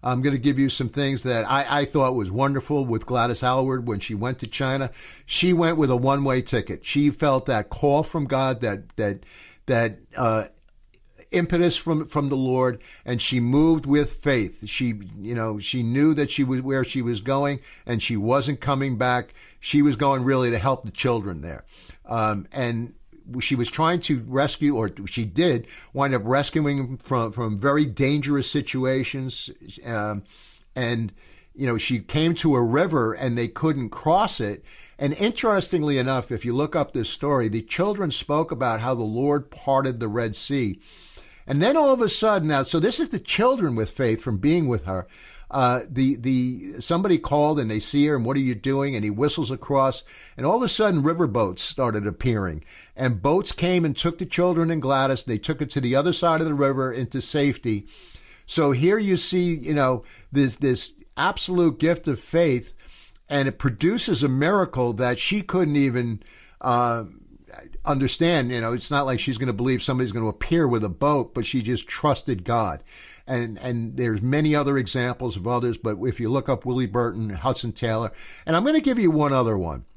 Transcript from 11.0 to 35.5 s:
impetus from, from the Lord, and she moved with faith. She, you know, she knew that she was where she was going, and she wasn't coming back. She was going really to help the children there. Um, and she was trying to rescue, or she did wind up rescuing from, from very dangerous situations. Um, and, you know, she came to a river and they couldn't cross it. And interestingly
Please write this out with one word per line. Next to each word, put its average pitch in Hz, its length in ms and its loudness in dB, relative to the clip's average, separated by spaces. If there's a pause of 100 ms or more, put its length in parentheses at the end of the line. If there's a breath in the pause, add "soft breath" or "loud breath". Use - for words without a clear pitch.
impetus 170 440 2
from, 156 320 -2
from 147 220 -2
the 135 80 0
Lord, 127 440 2 (220 loud breath)
and 123 180 -2
she 123 200 0
moved 147 440 4
with 143 280 2
faith. 117 520 -2
She, 120 280 -2 (260)
you 110 160 -8
know, 110 240 -4
she 120 240 -4
knew 139 300 4
that 143 180 0
she 139 140 0
was 127 160 -2
where 131 240 -2
she 131 160 -4
was 117 180 -2
going, 135 400 -2 (260 loud breath)
and 120 160 -2
she 120 140 -2
wasn't 120 460 0
coming 139 360 -2
back. 123 360 0 (260 loud breath)
She - 220 2
was 143 160 4
going 139 260 2
really 127 280 2
to 117 60 0
help 123 280 -2
the 107 60 -10
children 101 500 -2
there. 78 240 -12 (400 loud breath)
Um, 107 480 -2
and 120 400 -4 (480)
she - 140 0
was 120 140 0
trying 165 300 0
to 135 260 -2
rescue, 139 520 0
or 110 120 0 (160)
she 113 200 -4
did 117 420 0 (240 loud breath)
wind 135 240 0
up 117 80 0
rescuing 135 720 0
from, 117 380 -2
from 110 260 -2
very 143 260 4
dangerous 139 640 0
situations. 131 1000 -4 (340)
Um, 107 400 -4 (540 loud breath)
and, 117 340 -2 (420 soft breath)
you 131 140 -4
know, 117 100 0
she 117 220 -2
came 160 360 0
to 156 200 2
a 120 80 4
river 135 480 2
and 123 260 -2
they 117 120 -2
couldn't 139 400 -2
cross 185 500 0
it. 104 240 -6 (340 loud breath)
And 143 180 -2
interestingly 196 840 0